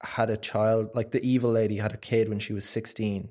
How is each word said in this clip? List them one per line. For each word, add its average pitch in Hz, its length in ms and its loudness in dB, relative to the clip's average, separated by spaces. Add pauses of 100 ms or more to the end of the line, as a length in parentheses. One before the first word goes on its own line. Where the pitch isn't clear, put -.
had 113 280 -2
a 107 80 -2
child, 110 560 2
like, 117 160 -2
the 127 160 0
evil 123 240 4
lady 110 260 2
had 104 160 -2
a 107 60 -10
kid 113 320 2
when 107 80 -2
she 107 160 -6
was 98 100 -4
sixteen. 104 680 -4